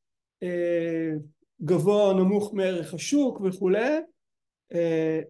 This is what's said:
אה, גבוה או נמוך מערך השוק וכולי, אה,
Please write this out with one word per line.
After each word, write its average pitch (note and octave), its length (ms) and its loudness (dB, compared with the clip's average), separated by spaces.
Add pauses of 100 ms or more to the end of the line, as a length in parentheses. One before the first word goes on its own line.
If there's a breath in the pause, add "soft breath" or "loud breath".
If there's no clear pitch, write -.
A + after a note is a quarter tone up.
(420)
אה, E3+ 680 -2 (520)
גבוה F3+ 400 4
או G3 100 4
נמוך G3 420 2
מערך F#3 400 -2
השוק C4 460 0
וכולי, G3 500 0 (840)
אה, D#3+ 580 0